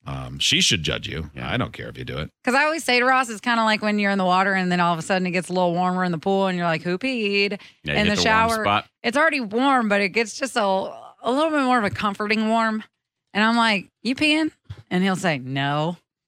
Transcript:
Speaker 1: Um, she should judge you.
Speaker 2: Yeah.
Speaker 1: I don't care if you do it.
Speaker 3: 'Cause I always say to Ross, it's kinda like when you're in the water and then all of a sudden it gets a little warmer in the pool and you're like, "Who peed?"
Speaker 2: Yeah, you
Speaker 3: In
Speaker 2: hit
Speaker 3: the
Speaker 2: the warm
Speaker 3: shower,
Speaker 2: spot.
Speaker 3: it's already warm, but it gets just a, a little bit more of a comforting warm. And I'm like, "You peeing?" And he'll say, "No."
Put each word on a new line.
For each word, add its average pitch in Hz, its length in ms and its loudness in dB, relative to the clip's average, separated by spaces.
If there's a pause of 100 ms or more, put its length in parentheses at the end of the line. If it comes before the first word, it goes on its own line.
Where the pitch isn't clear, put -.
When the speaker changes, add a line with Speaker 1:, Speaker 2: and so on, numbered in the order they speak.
Speaker 1:
Um, 67 300 -10
she - 200 2
should 98 240 0
judge 62 240 -4
you. 80 260 -8
Speaker 2:
Yeah. 67 160 -10
Speaker 1:
I 101 80 -2
don't 95 140 -4
care 64 160 -14
if 64 100 -14
you 64 60 -12
do 64 140 -10
it. 78 120 -8 (140)
Speaker 3:
'Cause 247 100 0
I 277 120 2
always 311 180 -4
say 247 160 2
to 254 60 2
Ross, 262 240 2
it's 208 100 -10
kinda 233 240 0
like 214 180 2
when 208 160 0
you're 202 140 0
in 196 60 0
the 185 80 0
water 190 280 2
and 185 180 0
then 180 100 2
all 170 120 2
of 165 60 -2
a - 20 -8
sudden 185 240 0
it 180 60 -2
gets 180 180 -4
a 180 40 -4
little 180 200 2
warmer 180 300 0
in 180 80 0
the 165 60 -2
pool 196 300 0
and 180 100 -2
you're 175 100 -2
like, 160 140 0
"Who 180 160 -2
peed?" 202 640 -2 (240)
Speaker 2:
Yeah, - 100 -4
you - 60 2
Speaker 3:
In 208 80 2
Speaker 2:
hit 208 100 2
Speaker 3:
the - 40 0
Speaker 2:
the 220 80 4
warm 226 200 4
Speaker 3:
shower, 220 160 -2
Speaker 2:
spot. 208 220 2 (140)
Speaker 3:
it's 233 160 -2
already 302 220 2
warm, 240 480 2
but 202 140 2
it 196 80 0
gets 214 280 -2
just 262 200 -4
a, 226 40 2
a 190 680 -2
little 302 180 2
bit 294 140 0
more 254 160 4
of 208 60 0
a 185 40 0
comforting 214 600 -2
warm. 220 340 0 (500)
And 202 100 2
I'm 226 120 4
like, 226 320 2 (160)
"You 262 120 0
peeing?" 311 360 2 (400)
And 180 100 2
he'll 190 140 2
say, 160 220 -2
"No." 139 580 -2 (320)